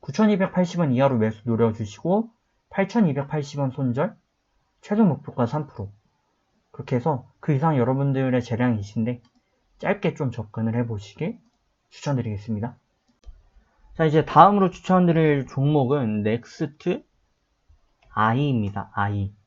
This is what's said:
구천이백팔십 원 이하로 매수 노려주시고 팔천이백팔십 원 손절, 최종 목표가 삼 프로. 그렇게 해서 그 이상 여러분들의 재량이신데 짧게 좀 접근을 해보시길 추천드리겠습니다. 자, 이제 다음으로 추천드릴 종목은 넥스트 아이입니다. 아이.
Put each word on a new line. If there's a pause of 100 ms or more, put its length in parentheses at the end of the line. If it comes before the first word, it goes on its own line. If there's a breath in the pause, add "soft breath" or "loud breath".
구천이백팔십
원
이하로
매수
노려주시고 (380)
팔천이백팔십
원
손절, (640)
최종
목표가
삼
프로. (800)
그렇게
해서 (140)
그
이상
여러분들의
재량이신데 (560)
짧게
좀
접근을
해보시길 (500)
추천드리겠습니다. (1200)
자,
이제
다음으로
추천드릴
종목은
넥스트 (1120)
아이입니다.
아이. (140)